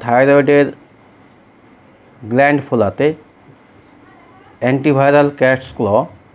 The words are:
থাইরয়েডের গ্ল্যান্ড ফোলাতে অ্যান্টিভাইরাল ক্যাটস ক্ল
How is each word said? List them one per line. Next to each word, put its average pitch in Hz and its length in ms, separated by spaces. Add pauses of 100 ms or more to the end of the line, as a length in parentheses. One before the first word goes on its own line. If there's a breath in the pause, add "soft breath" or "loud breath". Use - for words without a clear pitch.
থাইরয়েডের 139 640 (1600)
গ্ল্যান্ড 135 440
ফোলাতে 113 400 (1600)
অ্যান্টিভাইরাল 139 680 (120)
ক্যাটস 131 360
ক্ল 117 100 (480)